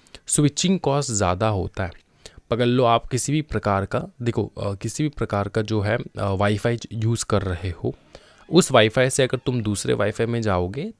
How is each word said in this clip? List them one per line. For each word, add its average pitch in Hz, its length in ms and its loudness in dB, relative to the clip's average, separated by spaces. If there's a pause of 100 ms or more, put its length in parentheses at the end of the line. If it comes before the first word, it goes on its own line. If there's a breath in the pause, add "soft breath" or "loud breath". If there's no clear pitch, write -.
(280 loud breath)
स्विचिंग 170 520 2
कॉस्ट 139 320 0
ज़्यादा 101 360 0
होता 95 360 -2
है, 87 80 -8 (580 loud breath)
पकड़ 117 160 0
लो 123 180 4
आप 117 220 4
किसी 127 260 -4
भी 151 100 0
प्रकार 101 440 0
का, 127 220 -4 (140)
देखो, 117 360 -2
अ, 104 160 -4
किसी 113 300 -4
भी 151 60 0
प्रकार 104 380 -2
का 113 140 -2
जो 107 200 0
है, 104 160 0
अ, 101 260 -8
वाईफाई 104 540 0 (160)
यूज़ 113 320 -2
कर 101 160 0
रहे 92 280 -4
हो, - 260 -6 (560 loud breath)
उस 175 200 6
वाईफाई 127 380 6
से 131 140 2
अगर 127 140 0
तुम 123 240 -2
दूसरे 107 320 -2
वाईफाई 113 340 -2
में 117 140 -2
जाओगे 101 580 -2